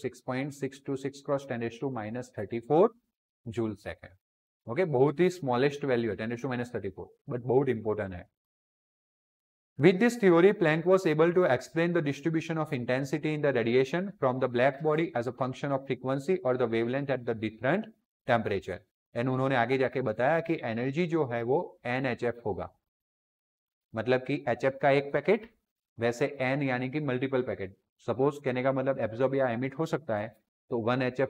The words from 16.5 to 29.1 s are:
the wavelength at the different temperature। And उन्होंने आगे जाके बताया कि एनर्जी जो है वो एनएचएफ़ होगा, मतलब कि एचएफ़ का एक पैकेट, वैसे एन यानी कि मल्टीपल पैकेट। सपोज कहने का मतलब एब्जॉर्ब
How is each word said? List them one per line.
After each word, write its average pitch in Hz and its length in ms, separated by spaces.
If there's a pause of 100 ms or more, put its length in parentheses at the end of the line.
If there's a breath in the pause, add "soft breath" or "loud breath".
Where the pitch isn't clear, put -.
the 127 100
wavelength 123 500
at 123 80
the 117 180
different 135 400 (440)
temperature। 101 500 (400)
And 123 120
उन्होंने 131 260
आगे 123 220
जाके 131 240
बताया 123 380
कि 165 240
एनर्जी 131 440
जो 156 180
है 120 180
वो 139 420
एनएचएफ़ 120 500 (100)
होगा, 95 280 (1200)
मतलब 123 260
कि 139 260
एचएफ़ 135 300
का 147 120
एक 143 240
पैकेट, 185 420 (440)
वैसे 120 420
एन 135 220
यानी 127 260
कि 151 100
मल्टीपल 131 420
पैकेट। 98 360 (200)
सपोज 135 480
कहने 127 180
का 135 80
मतलब 135 280
एब्जॉर्ब 120 360